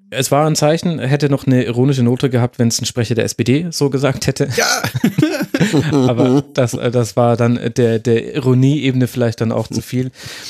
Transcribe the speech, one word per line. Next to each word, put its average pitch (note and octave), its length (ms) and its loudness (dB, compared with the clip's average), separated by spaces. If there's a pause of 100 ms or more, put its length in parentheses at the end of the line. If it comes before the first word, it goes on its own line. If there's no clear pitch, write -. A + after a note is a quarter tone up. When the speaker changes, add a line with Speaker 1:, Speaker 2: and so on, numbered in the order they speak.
(120)
Speaker 1:
es B2+ 200 -4
war C#3+ 160 4
ein D#3 80 2
Zeichen, D#3 440 0
hätte C#3 300 0
noch C#3 160 -2
eine B2+ 200 2
ironische B2+ 380 2
Note B2 260 2
gehabt, A#2+ 300 -2
wenn A#2+ 100 4
es - 100 -4
ein A#2+ 60 -6
Sprecher A#2+ 280 -2
der G#2+ 120 0
S G#2+ 100 -6
P A#2+ 80 -2
D C#3 280 2
so C#3+ 180 0
gesagt C3+ 380 -2
hätte. C#3 280 -2
Speaker 2:
Ja. - 280 -2 (1080)
Speaker 1:
<laughs> - 0 -
Aber B2+ 520 2 (100)
das, B2 220 0
äh, B2 160 -4
das A#2+ 260 -2
war A#2+ 200 2
dann A#2+ 220 2 (160)
der, A2+ 240 2
der A2+ 360 0
Ironieebene C3 720 2
vielleicht A#2+ 340 -2
dann A2+ 100 0
auch A2+ 160 -2
zu A#2 140 -4
viel. B2+ 300 -6 (380)